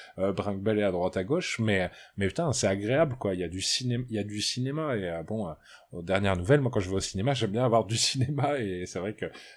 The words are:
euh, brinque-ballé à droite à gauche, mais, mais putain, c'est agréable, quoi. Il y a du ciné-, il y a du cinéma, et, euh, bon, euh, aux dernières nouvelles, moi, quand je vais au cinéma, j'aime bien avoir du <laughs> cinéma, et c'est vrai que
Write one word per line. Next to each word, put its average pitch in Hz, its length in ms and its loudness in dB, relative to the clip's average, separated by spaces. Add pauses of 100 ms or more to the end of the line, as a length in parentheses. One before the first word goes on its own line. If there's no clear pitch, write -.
(180)
euh, 95 140 2
brinque-ballé 101 500 0
à 101 100 4
droite 90 240 0
à 95 80 0
gauche, 165 340 -2
mais, 101 320 2 (260)
mais 98 120 2
putain, 160 240 0
c'est 110 160 2
agréable, 120 500 2
quoi. 98 160 0
Il 90 60 -2
y 90 40 -2
a 85 40 -4
du 90 120 -6
ciné-, 123 480 -2
il 113 60 -4
y 104 60 0
a 101 40 -2
du 104 160 -6
cinéma, 135 560 -2
et, 95 120 -2
euh, 82 160 -4
bon, 110 240 -4
euh, 78 40 -6 (380)
aux 85 120 -10
dernières 98 340 2
nouvelles, 104 240 4
moi, 127 100 0
quand 113 100 0
je 92 100 -2
vais 95 60 0
au 95 40 0
cinéma, 101 340 -2
j'aime 113 180 -2
bien 117 120 2
avoir 113 220 4
du 110 100 0
<laughs> - 120 2
cinéma, 135 520 0
et 92 260 -4
c'est - 140 -6
vrai 104 140 -4
que - 120 -6 (300)